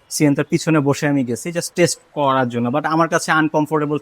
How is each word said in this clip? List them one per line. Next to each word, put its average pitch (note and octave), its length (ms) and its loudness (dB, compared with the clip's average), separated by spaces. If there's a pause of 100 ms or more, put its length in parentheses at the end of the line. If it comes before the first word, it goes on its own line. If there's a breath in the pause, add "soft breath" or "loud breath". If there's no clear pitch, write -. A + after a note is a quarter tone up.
(100)
সিএনটার D3 340 2
পিছনে D#3+ 360 0
বসে C#3 280 0
আমি C#3 160 0
গেছি A#2+ 240 -6
just E3+ 260 -6
টেস্ট - 260 2 (120)
করার C3 360 2
জন্য। A#2+ 200 -2
But D3 180 -2
আমার D#3+ 220 0
কাছে E3 240 0
আনকমফোর্টেবল D3+ 680 0